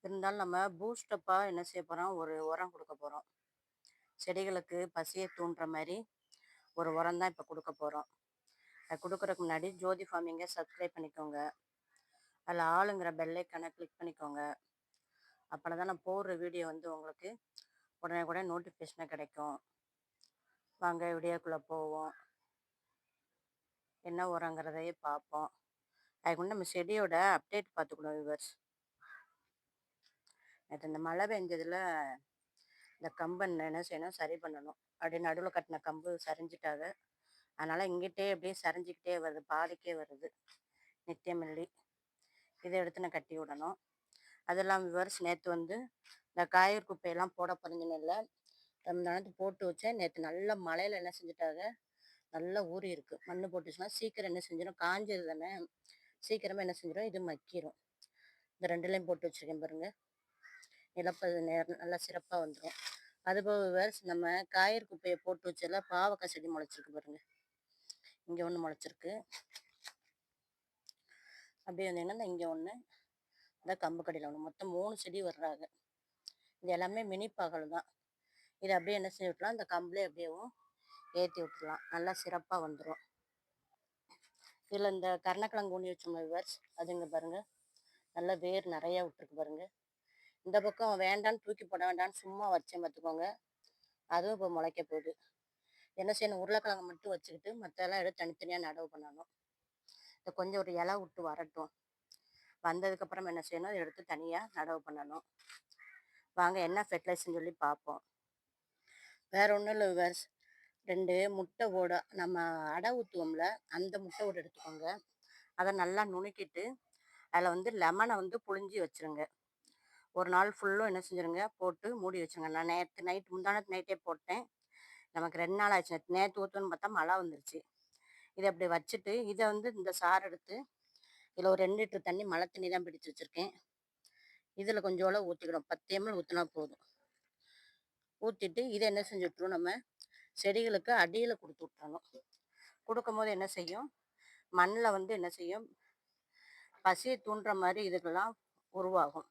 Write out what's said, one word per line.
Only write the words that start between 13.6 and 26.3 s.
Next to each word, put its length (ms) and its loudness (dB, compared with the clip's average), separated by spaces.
கிளிக் 240 -14
பண்ணிக்கோங்க. 420 -8
அப்பனா 260 -4
தான் 120 0
நான் 160 -8
போடுற 360 0
வீடியோ 280 -2
வந்து 220 -10
உங்களுக்கு 340 -12
உடனே 240 0
உடனே 220 0
நோட்டிஃபிகேஷனா 600 -6
கிடைக்கும். 460 -6
வாங்க 340 0
வீடியோக்குள்ள 400 -2
போவோம். 460 -4
என்ன 240 0
உரங்கிறதையே 600 -4
பார்ப்போம். 420 -4
அதுக்கு 180 2